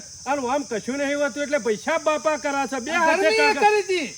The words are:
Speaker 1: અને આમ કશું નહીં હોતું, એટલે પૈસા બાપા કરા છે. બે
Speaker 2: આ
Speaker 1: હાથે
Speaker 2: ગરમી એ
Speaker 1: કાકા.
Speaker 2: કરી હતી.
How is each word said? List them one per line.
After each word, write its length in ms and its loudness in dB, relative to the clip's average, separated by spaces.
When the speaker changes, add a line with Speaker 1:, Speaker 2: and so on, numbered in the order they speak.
Speaker 1:
અને 180 -2
આમ 140 0
કશું 360 -6
નહીં 200 -2
હોતું, 240 -2
એટલે 160 0
પૈસા 400 -2
બાપા 380 0
કરા 300 -2
છે. 140 -6
બે 100 -6
Speaker 2:
આ 80 0
Speaker 1:
હાથે 240 4
Speaker 2:
ગરમી 120 4
એ 200 4
Speaker 1:
કાકા. 60 -4
Speaker 2:
કરી 220 6
હતી. 360 -4